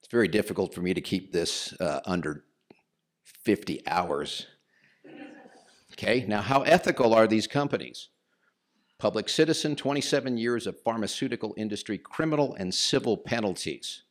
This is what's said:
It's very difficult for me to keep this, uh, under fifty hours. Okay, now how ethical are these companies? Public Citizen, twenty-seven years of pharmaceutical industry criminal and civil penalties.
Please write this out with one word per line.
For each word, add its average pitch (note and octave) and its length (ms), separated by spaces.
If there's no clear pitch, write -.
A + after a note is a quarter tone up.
It's - 100
very A#2 180
difficult F#2+ 460
for F2 60
me F2+ 140
to E2+ 60
keep - 320
this, - 480
uh, D2+ 260
under D#2 380
fifty - 640
hours. D#2 600
Okay, A#2+ 340
now G#2 140
how C3+ 220
ethical C#3+ 520
are A2+ 120
these G#2+ 200
companies? C#3 640
Public G#2 300
Citizen, D#3 480
twenty-seven C3+ 640
years A#2 280
of F#2 140
pharmaceutical A2+ 760
industry G#2 420
criminal D3+ 560
and F#2 200
civil B2+ 420
penalties. F#2+ 960